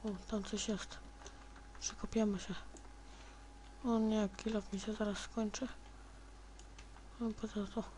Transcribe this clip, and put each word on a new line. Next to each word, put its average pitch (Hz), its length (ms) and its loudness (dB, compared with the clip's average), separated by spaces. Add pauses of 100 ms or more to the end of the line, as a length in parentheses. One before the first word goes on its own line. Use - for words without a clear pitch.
O, 214 80 0 (160)
tam 208 160 2
coś - 240 0
jest. - 300 0 (800)
Przekopiemy 214 600 4
się. - 140 -4 (1300)
O 226 140 8
nie, 220 380 8
kilof 220 360 2
mi 196 60 2
się 214 140 0
zaraz 208 240 2
skończy. 220 500 2 (1500)
No, 233 100 4 (120)
po 220 60 0
co 208 200 2
to 202 160 0 (140)